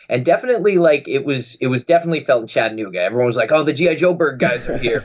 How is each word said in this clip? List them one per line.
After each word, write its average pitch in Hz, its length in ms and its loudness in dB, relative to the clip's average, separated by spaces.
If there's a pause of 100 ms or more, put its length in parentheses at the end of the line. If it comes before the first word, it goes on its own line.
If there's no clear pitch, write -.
and 123 160 -2
definitely, 208 540 2
like, 151 320 2
it 135 160 -2
was, 131 360 -4
it 135 60 0
was 127 160 -2
definitely 170 380 0
felt 123 200 2
in 110 60 -8
Chattanooga. 110 540 -4
Everyone 120 260 0
was 117 100 0
like, 117 140 0
"Oh, 156 120 4
the 151 100 0
G 165 160 0
I 160 60 0
Joe 180 180 2
Berg 147 260 -2
guys 123 300 -2
are - 80 -4
here," 113 280 -2